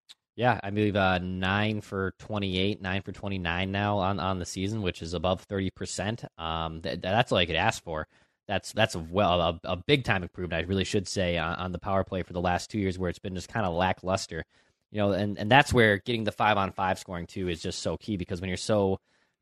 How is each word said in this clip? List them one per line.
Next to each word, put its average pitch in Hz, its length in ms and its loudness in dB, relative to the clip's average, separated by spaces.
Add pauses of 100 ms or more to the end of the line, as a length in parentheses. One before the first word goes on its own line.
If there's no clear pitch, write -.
(380)
Yeah, 117 240 2
I 101 80 -8
believe, 104 240 2
uh, 92 240 4
nine 95 640 0
for 95 400 -4
twenty-eight, 98 600 -2
nine 95 220 -2
for - 80 -10
twenty-nine 95 600 -2
now 104 260 2
on, 95 220 0
on 92 180 0
the 87 80 -4
season, 104 360 -2
which 90 200 -2
is 82 100 -6
above 90 280 2
thirty 98 280 -2
percent. 92 540 -6 (160)
Um, 82 420 -4
th-, 87 220 -6
that's 104 300 2
all 104 80 4
you 87 80 4
could 82 80 0
ask 98 260 2
for. 78 240 -6 (400)
That's, 95 240 -4
that's 107 240 2
a 90 60 -4
well, 87 400 2
a, 85 240 0
a 90 120 -4
big 139 280 2
time 98 180 0
improvement, 85 400 -4
I 85 60 -6
really 95 160 2
should 95 240 -2
say, 87 300 0
on, 82 180 -2
on 90 160 -6
the 87 80 -8
power 98 240 0
play 92 180 -4
for 87 120 -10
the 90 60 -2
last 87 300 0
two 110 80 -2
years 95 180 0
where 90 140 -2
it's - 80 -8
been 95 160 -8
just 87 180 -8
kinda 107 160 -2
lackluster. 90 760 0 (480)
You 104 60 -6
know, 101 120 4
and, 101 280 0
and 104 120 0
that's 139 240 6
where 110 240 8
getting 113 240 -2
the 104 80 0
five-on-five 98 680 2
scoring 85 260 -8
too 92 220 -6
is 85 120 -4
just - 200 -6
so 85 160 -2
key, 107 200 -6
because 87 240 -6
when 95 60 -6
you're 92 100 -2
so 98 440 2 (420)